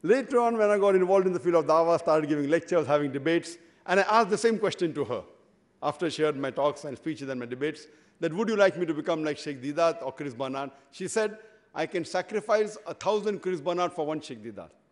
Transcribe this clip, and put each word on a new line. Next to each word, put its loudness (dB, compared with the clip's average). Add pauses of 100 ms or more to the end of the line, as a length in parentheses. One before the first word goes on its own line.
Later 4
on, 2
when 4
I 4
got 4
involved 4
in 2
the -2
field 2
of 4
dawah, 4
started 2
giving 0
lectures, 2
having 0
debates, -2 (280)
and 2
I 2
asked 4
the 0
same 2
question -2
to -2
her -4 (600)
after -2
she -2
heard 0
my -4
talks -2
and -10
speeches -8
and -8
my -8
debates, -6 (340)
that, -2
"Would -2
you 0
like 4
me 0
to -2
become -2
like -2
Sheikh -10
Deedat 0
or -6
Chris -10
Barnard?" -6 (200)
She -10
said, -2 (360)
"I -2
can -4
sacrifice -2
a -10
thousand -2
Chris -4
Barnard -2
for -4
one -4
Sheikh -14
Deedat." -14 (220)